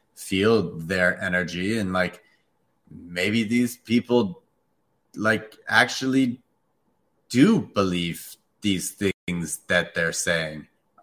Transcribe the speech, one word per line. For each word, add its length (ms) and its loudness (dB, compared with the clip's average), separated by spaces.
feel 640 0
their 440 0
energy, 560 -2
and, 140 -4
like, 300 -2
maybe 540 -4
these 320 0
people, 680 0
like, 440 -2
actually 720 2
do 320 6
believe 800 -4
these 300 0
things 640 -4
that 260 0
they're 200 -2
saying. 540 -4